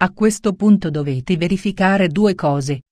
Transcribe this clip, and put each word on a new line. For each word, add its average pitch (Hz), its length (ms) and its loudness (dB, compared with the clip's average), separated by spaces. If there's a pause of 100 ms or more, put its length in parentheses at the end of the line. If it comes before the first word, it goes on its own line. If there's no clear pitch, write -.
A 185 100 2
questo 214 420 0
punto 196 360 2
dovete 147 480 -2
verificare 190 680 0
due 190 260 2
cose: 143 480 -2 (100)